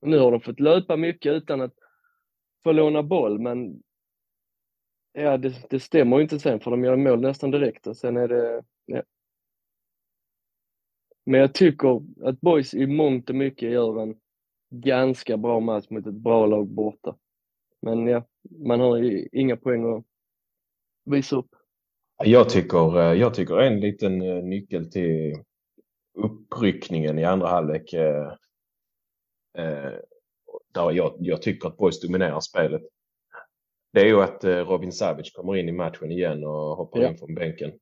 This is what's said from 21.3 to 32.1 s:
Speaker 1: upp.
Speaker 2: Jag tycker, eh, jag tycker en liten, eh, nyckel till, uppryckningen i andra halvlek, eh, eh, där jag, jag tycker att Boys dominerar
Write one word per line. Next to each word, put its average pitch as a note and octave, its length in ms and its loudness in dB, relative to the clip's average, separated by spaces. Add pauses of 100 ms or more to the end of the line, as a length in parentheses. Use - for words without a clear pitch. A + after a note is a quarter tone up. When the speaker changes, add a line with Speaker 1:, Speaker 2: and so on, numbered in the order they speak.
Speaker 1:
upp. B2+ 200 -6 (680)
Speaker 2:
Jag A#2 260 8
tycker, E2+ 500 2
eh, E2+ 140 4
jag A2 200 2
tycker F2 240 -2
en A#2 220 2
liten, G2 420 -2
eh, F2+ 220 -4
nyckel F2+ 480 -8
till, D#2+ 440 -2 (800)
uppryckningen F2+ 1040 -4
i D#2+ 40 0
andra F2+ 240 0
halvlek, D#2+ 460 -2
eh, D2+ 340 -2 (1300)
eh, D2 360 -8 (800)
där E2+ 180 0
jag, E2+ 280 0
jag F2 220 -4
tycker - 260 -6
att F2 100 -10
Boys F2+ 240 0
dominerar F2 380 -2